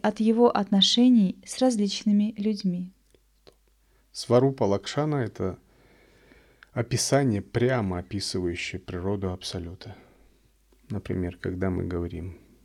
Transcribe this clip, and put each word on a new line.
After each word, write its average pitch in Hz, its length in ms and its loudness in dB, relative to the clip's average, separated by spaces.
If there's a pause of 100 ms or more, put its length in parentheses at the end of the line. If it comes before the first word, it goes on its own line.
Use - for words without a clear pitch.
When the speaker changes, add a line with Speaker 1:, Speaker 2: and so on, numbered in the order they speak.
Speaker 1:
от 214 180 0
его 226 280 6
отношений 208 960 4
с - 140 -14
различными 208 800 2
людьми. 190 540 -4 (1160)
Speaker 2:
Сварупа 127 540 2
Лакшана — 143 520 -2
это 98 420 -4 (1120)
описание, 123 680 0
прямо 117 560 -2
описывающее 90 840 -6
природу 95 520 -6
Абсолюта. 90 640 -12 (920)
Например, 92 480 -6
когда 92 320 -6
мы 90 160 -2
говорим, 87 540 -8 (260)